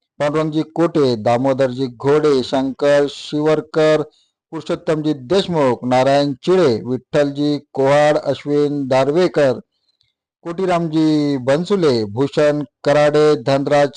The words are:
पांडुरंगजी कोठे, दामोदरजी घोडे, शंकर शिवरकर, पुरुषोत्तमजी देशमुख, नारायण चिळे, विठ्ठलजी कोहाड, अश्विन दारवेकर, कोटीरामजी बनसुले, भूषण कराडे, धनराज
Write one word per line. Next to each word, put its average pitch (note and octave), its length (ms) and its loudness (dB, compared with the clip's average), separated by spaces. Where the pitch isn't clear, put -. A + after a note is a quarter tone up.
पांडुरंगजी D3+ 440 -2
कोठे, D3+ 540 0
दामोदरजी B2+ 680 0
घोडे, C#3 560 0
शंकर C#3+ 680 0
शिवरकर, D#3 920 0
पुरुषोत्तमजी D#3 640 -4
देशमुख, C#3 680 -2
नारायण C3+ 480 2
चिळे, D#3 520 0
विठ्ठलजी C#3+ 760 -2
कोहाड, D3 440 2
अश्विन C#3+ 720 -2
दारवेकर, C#3+ 640 2
कोटीरामजी D#3+ 960 0
बनसुले, C#3 680 0
भूषण C#3+ 580 -2
कराडे, D3 580 2
धनराज C#3 540 0